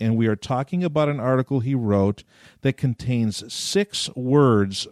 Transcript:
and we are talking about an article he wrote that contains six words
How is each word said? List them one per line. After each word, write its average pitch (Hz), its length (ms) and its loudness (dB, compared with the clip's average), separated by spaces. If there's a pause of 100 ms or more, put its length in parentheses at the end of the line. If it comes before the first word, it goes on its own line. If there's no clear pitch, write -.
and 113 160 0
we 113 100 2
are 107 80 2
talking 139 480 -4
about 151 260 0
an 147 120 -4
article 131 400 0
he 135 120 -2
wrote 101 500 0 (380)
that 135 120 0
contains 120 800 -2
six - 640 -4
words 127 760 4